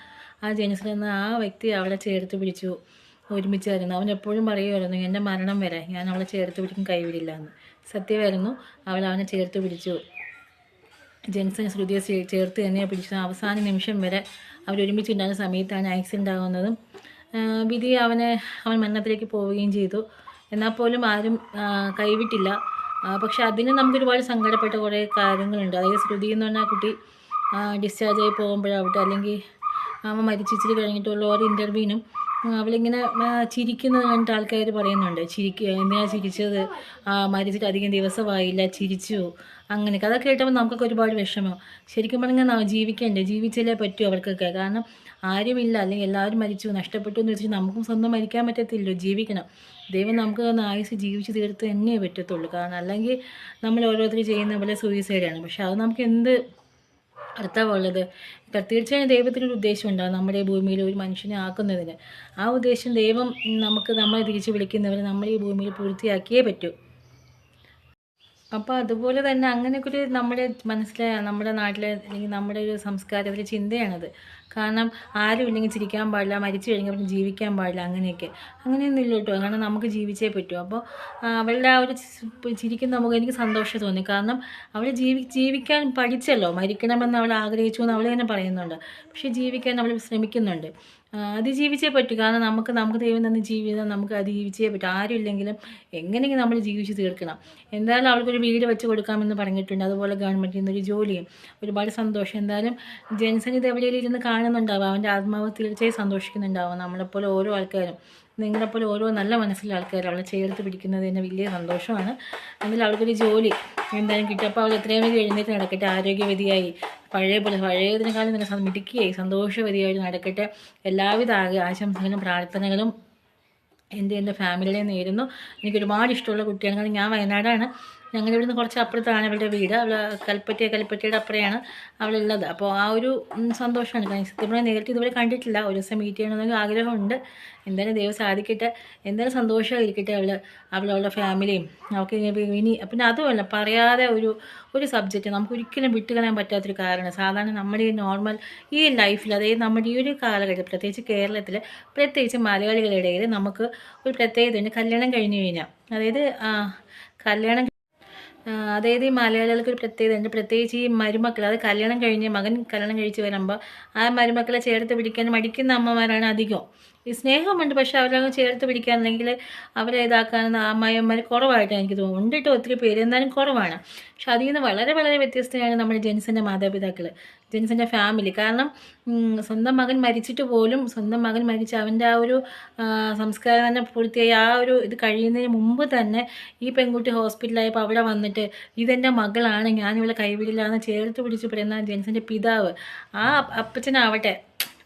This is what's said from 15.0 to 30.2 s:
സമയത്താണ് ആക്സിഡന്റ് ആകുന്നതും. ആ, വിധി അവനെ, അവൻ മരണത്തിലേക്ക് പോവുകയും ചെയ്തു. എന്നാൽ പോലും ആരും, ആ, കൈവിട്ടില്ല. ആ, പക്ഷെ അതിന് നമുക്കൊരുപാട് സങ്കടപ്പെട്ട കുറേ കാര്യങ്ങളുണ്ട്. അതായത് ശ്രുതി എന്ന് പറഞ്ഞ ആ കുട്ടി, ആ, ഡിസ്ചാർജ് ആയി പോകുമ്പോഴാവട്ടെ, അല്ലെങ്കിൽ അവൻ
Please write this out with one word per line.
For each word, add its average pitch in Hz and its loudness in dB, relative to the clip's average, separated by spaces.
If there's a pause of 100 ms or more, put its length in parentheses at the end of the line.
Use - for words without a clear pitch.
സമയത്താണ് 190 -2
ആക്സിഡന്റ് 190 -2
ആകുന്നതും. 185 -2 (600)
ആ, 226 -4 (280)
വിധി 240 0
അവനെ, 233 4 (320)
അവൻ 226 0
മരണത്തിലേക്ക് 214 0
പോവുകയും 202 0
ചെയ്തു. 202 0 (520)
എന്നാൽ 214 0
പോലും 233 2
ആരും, 214 2 (180)
ആ, 208 -4 (340)
കൈവിട്ടില്ല. 208 2 (520)
ആ, 196 -2
പക്ഷെ 214 0
അതിന് 226 2
നമുക്കൊരുപാട് 262 4
സങ്കടപ്പെട്ട 226 0
കുറേ 208 0
കാര്യങ്ങളുണ്ട്. 196 0
അതായത് 190 2
ശ്രുതി 208 -2
എന്ന് 220 0
പറഞ്ഞ 214 -2
ആ 214 2
കുട്ടി, 214 0 (640)
ആ, 202 -2 (180)
ഡിസ്ചാർജ് 208 0
ആയി 208 4
പോകുമ്പോഴാവട്ടെ, 202 0
അല്ലെങ്കിൽ 202 0 (680)
അവൻ 214 -2